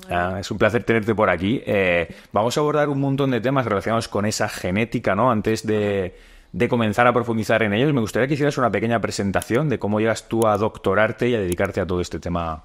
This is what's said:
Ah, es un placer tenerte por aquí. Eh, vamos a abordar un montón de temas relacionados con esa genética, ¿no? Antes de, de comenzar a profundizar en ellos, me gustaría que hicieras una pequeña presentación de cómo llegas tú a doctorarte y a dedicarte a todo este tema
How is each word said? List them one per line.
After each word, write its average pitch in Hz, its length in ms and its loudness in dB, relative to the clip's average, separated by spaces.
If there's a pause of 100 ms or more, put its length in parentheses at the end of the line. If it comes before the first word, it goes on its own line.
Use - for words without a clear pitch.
(120)
Ah, 90 280 -2
es 101 120 -10
un 104 80 -6
placer 110 240 2
tenerte 113 320 0
por 101 120 4
aquí. 92 380 0
Eh, 90 480 2 (180)
vamos 110 240 0
a 156 40 0
abordar 147 280 2
un 139 120 -2
montón 135 320 0
de 117 100 0
temas 131 240 0
relacionados 107 420 0
con 104 200 -2
esa 107 200 -2
genética, 104 680 -2
¿no? 120 160 2
Antes 110 340 -2
de, 104 500 0 (360)
de 113 180 0
comenzar 117 380 2
a 120 60 4
profundizar 113 500 0
en 101 100 2
ellos, 135 220 2
me 120 60 2
gustaría 110 260 0
que 151 80 -2
hicieras 143 240 0
una 120 100 2
pequeña 110 320 0
presentación 104 680 -2
de 107 100 -2
cómo 104 200 0
llegas 110 300 0
tú 113 160 2
a 107 100 4
doctorarte 107 760 0
y 123 40 0
a 113 60 0
dedicarte 95 420 -2
a 85 60 -2
todo 90 120 -2
este 85 200 -6
tema 85 460 -6